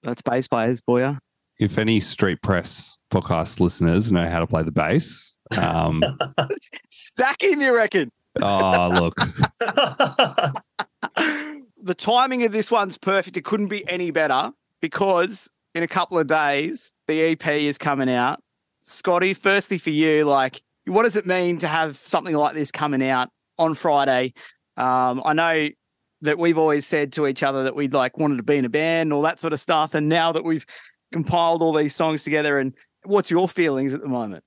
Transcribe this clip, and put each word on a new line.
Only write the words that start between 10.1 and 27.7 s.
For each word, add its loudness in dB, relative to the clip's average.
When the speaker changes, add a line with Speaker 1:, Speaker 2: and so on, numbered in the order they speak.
Speaker 1:
The -4
timing 2
of 2
this 0
one's 2
perfect. -2
It -6
couldn't -2
be -6
any -4
better 2
because 0
in -2
a -2
couple -2
of 2
days, -2
the 2
E -2
P 0
is -2
coming 0
out. 0
Scotty, 0
firstly 0
for -4
you, 4
like, 0
what 4
does 2
it -2
mean 0
to -2
have -2
something -2
like 2
this -4
coming 0
out 0
on 2
Friday? 2
Um, 0
I 2
know 2
that 0
we've 2
always 2
said -2
to 0
each -2
other 0
that -4